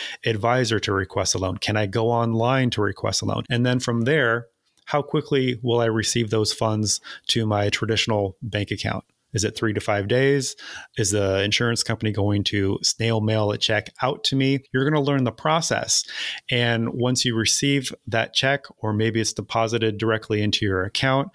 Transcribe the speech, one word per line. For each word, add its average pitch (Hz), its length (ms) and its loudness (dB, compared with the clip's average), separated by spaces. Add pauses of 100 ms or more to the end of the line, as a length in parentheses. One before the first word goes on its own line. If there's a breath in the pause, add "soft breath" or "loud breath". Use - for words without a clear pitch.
(240 loud breath)
advisor 117 540 2
to 104 140 0
request 95 420 0
a - 40 -2
loan? 92 200 -2
Can 107 180 -2
I 107 100 2
go 113 220 0
online 117 600 2
to 104 100 -2
request 101 400 -2
a - 60 -4
loan? - 240 -2
And 120 160 2
then 127 140 2
from 117 220 0
there, 120 440 2 (400)
how 147 160 0
quickly 131 580 0
will 120 200 2
I 117 60 2
receive 110 440 0
those 110 220 0
funds 107 480 0 (260 loud breath)
to 113 180 0
my 104 240 2
traditional 104 720 0
bank 101 300 -4
account? 110 340 -4 (300)
Is 107 100 0
it 107 120 -2
three 110 180 0
to 101 60 -2
five 101 280 0
days? 135 480 2 (400 loud breath)
Is 104 140 0
the 98 320 2
insurance 117 400 0
company 110 300 -2
going 101 320 0
to 98 380 0
snail 113 380 0
mail 110 300 2
a 104 80 -2
check - 320 0 (100)
out 131 240 -2
to 139 120 0
me? 135 240 2 (120)
You're 135 160 2
gonna 151 140 2
learn 139 220 2
the 110 80 0
process. 156 720 0 (440 loud breath)
And 117 420 2
once 123 340 0
you 117 120 0
receive 135 560 0 (140)
that 113 260 -2
check, 139 320 0 (140)
or 107 160 -4
maybe 110 260 0
it's 107 140 -2
deposited 110 640 -2
directly 110 420 0
into 107 240 0
your 95 200 0
account, 135 500 0